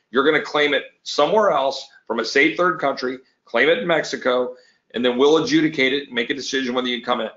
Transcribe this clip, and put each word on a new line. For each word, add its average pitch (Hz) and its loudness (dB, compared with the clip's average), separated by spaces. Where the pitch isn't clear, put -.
you're 127 2
gonna 147 2
claim 147 0
it 127 -2
somewhere 185 2
else 135 -2
from 117 -4
a 113 0
safe 151 2
third 175 0
country, 131 -4
claim 127 0
it 170 4
in - -6
Mexico, 127 -2
and 120 -4
then 123 0
we'll 151 6
adjudicate 143 0
it 143 -4
and 123 -16
make 120 -2
a 147 -2
decision 131 -6
whether 127 -2
you 120 -6
come 120 -2
in. 110 -6